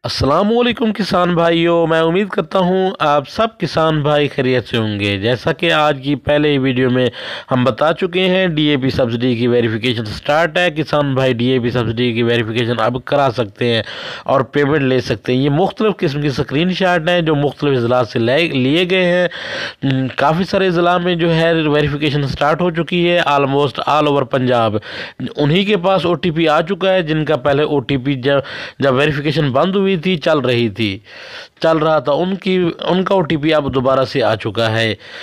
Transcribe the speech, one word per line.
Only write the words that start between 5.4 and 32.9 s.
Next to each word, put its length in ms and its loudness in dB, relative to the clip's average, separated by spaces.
कि 180 -2
आज 300 2
की 160 -2
पहले 340 0
ही 80 2
वीडियो 320 2
में 220 2
हम 160 2
बता 260 2
चुके 280 -2
हैं, 360 0
डीएपी 340 2
सब्सिडी 460 0
की 120 0
वेरिफिकेशन 560 0
स्टार्ट 540 -2
है। 140 0
किसान 440 -2
भाई 180 2
डीएपी 380 0
सब्सिडी 420 -2
की 100 0
वेरिफिकेशन 520 0
अब 320 -2
करा 220 2
सकते 360 -4
हैं 180 0
और 160 2
पेमेंट 400 0
ले 180 2
सकते 320 -4
हैं। 60 0
ये 100 0
मुख्तलिफ 500 0
किस्म 220 -2
की 80 0
स्क्रीनशॉट 800 0
हैं 160 2
जो 100 2
मुख्तलिफ 420 0
अजला 260 2
से 160 -4
ले-, 320 2
लिए 340 2
गए 180 0
हैं। 260 2
हम्म, 180 0
काफ़ी 360 0
सारे 240 0
अजला 320 2
में 200 -2
जो 100 2
है 240 2
वेरिफिकेशन 720 2
स्टार्ट 360 0
हो 100 0
चुकी 320 -2
है, 200 2
almost 520 0
all 180 2
over 160 2
पंजाब। 580 0
उन्हीं 280 2
के 100 2
पास 300 2
ओटीपी 400 0
आ 160 4
चुका 280 -2
है 140 2
जिनका 320 0
पहले 280 0
ओटीपी 520 -2
जब, 280 0
जब 120 2
वेरिफिकेशन 580 0
बंद 240 0
हुई 220 2
थी, 200 -2
चल 240 0
रही 280 0
थी, 340 -4
चल 180 2
रहा 220 2
था, 100 -2
उनकी, 520 0
उनका 520 0